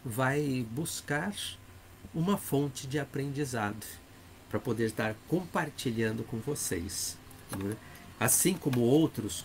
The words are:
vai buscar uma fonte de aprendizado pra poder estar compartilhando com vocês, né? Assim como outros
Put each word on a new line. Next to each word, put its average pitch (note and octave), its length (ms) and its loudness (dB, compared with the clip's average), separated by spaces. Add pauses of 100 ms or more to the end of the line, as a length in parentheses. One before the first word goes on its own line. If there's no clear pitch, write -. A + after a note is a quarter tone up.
vai C3 680 2
buscar E3 600 -2 (800)
uma F3 220 4
fonte C#3+ 500 0
de C3+ 120 0
aprendizado C3 880 -2 (640)
pra G#2+ 100 0
poder A2+ 280 2
estar A2 280 0 (140)
compartilhando B2 960 0
com A2+ 140 -4
vocês, - 800 -2 (400)
né? G2 200 -2 (420)
Assim A2+ 340 4
como C3+ 280 2
outros B2 640 4